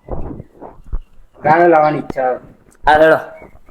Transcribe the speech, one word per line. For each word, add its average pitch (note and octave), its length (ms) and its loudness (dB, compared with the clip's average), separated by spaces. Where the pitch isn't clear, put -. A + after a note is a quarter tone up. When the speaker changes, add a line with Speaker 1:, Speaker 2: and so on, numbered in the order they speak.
Speaker 1:
ગાયો E3 260 2
લાવવાની D3+ 300 2
ઈચ્છા. B2+ 340 -6
Speaker 2:
હા, D3+ 60 4
હેડો. D#3 260 4